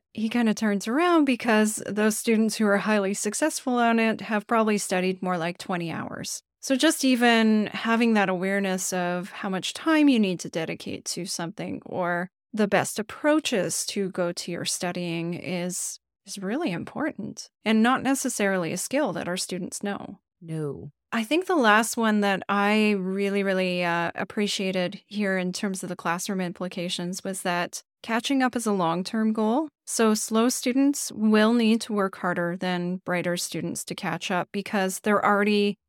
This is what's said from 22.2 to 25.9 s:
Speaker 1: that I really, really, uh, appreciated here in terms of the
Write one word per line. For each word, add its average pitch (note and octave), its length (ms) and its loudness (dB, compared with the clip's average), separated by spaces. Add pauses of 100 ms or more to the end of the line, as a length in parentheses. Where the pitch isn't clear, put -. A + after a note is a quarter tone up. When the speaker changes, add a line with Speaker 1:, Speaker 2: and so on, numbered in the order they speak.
Speaker 1:
that G3 260 2
I G#3 500 4
really, G3 460 0
really, F#3 400 0
uh, E3+ 320 0
appreciated F#3+ 880 -2
here G3+ 320 -2
in F3+ 140 -2
terms F#3+ 320 -4
of F3 60 -6
the F3+ 80 -6